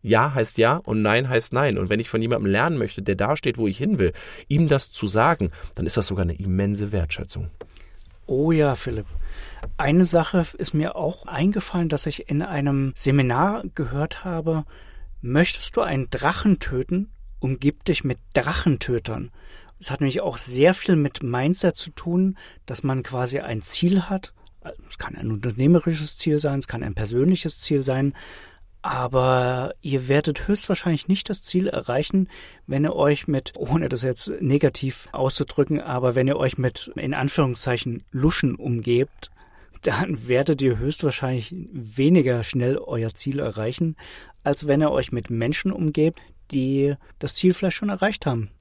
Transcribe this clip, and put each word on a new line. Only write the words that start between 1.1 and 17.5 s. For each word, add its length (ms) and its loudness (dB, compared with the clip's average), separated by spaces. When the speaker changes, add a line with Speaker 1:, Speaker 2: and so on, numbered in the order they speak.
Speaker 1:
heißt 240 0
Nein. 260 2
Und 100 -2
wenn 100 2
ich 100 -4
von 140 -2
jemandem 280 0
lernen 280 2
möchte, 240 -4
der 140 0
da 200 0
steht, 220 -2
wo 80 2
ich 120 -2
hin 200 0
will, 140 4
ihm 200 4
das 240 2
zu 140 -4
sagen, 440 2
dann 120 -4
ist 100 0
das 100 2
sogar 160 -2
eine 140 0
immense 560 0
Wertschätzung. 580 -4
Speaker 2:
Oh 260 2
ja, 220 4
Philipp. 320 -6
Eine 280 6
Sache 400 2
ist 160 -4
mir 220 0
auch 300 -4
eingefallen, 600 0
dass 180 -2
ich 220 -8
in 140 0
einem 520 0
Seminar 680 2
gehört 500 -4
habe, 400 -2
"Möchtest 540 0
du 40 2
einen 300 -2
Drachen 480 2
töten? 520 -2
Umgib 440 0